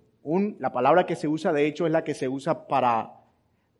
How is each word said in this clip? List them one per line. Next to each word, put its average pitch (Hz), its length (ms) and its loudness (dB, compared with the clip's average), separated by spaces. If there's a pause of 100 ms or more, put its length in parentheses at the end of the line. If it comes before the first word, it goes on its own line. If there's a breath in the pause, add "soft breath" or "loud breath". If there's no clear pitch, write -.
(220)
un, 196 380 -2
la 131 100 -2
palabra 143 360 4
que 175 100 -4
se - 100 -6
usa 156 260 0
de 147 140 2
hecho 156 200 -2
es 156 60 0
la 160 120 0
que 151 100 -6
se 131 140 -4
usa 135 400 -6
para, 123 560 0 (560)